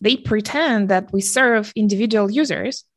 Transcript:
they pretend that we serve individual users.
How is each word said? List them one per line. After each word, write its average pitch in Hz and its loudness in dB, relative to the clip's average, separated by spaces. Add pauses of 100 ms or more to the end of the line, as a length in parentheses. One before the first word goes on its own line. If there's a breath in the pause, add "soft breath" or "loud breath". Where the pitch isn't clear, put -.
they 240 0
pretend 220 0
that 185 0
we 196 0
serve 226 0
individual 208 2
users. 254 -4 (120)